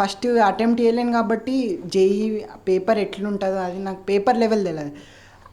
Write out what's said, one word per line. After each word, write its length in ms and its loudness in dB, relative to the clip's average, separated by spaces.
ఫస్ట్ 240 -2
అటెంప్ట్ 560 2
చేయలేను 300 2
కాబట్టి 760 -2
జేఈ 560 2
పేపర్ 300 2
ఎట్లుంటుందో 580 -4
అది 220 -4
నాకు 240 -8
పేపర్ 340 2
లెవెల్ 300 2
తెలియదు. 240 -6